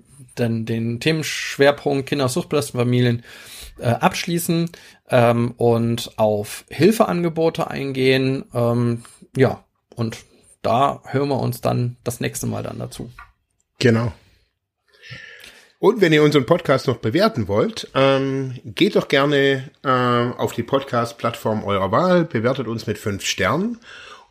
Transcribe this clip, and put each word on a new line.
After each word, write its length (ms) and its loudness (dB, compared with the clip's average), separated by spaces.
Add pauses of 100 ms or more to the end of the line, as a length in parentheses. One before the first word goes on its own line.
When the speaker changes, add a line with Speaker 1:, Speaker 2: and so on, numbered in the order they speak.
(340)
Speaker 1:
dann 320 -2
den 320 -2
Themenschwerpunkt 1080 0
Kinder 160 0
aus 80 0
suchtbelasteten 480 -2
Familien, 420 2 (560)
äh, 80 -6
abschließen, 800 0 (420)
ähm, 460 4
und 600 0
auf 540 -2
Hilfeangebote 1000 0
eingehen. 800 0
Ähm, 520 0 (320)
ja, 260 2 (320)
und 220 -6 (460)
da 420 0
hören 240 -2
wir 100 -2
uns 220 -4
dann 420 -2
das 160 -6
nächste 300 -6
Mal 160 -6
dann 160 -10
dazu. 320 -12 (640)
Speaker 2:
Genau. 340 2 (1700)
Und 220 2
wenn 120 6
ihr 120 6
unseren 220 4
Podcast 420 2
noch 80 0
bewerten 500 0
wollt, 480 -2
ähm, 720 0
geht 320 0
doch 100 2
gerne, 640 2 (140)
äh, 40 0
auf 640 0
die 120 -4
Podcast-Plattform 1000 -2
eurer 300 0
Wahl, 320 4
bewertet 420 -2
uns 220 -6
mit 100 -4
fünf 260 -6
Sternen 540 -2 (520)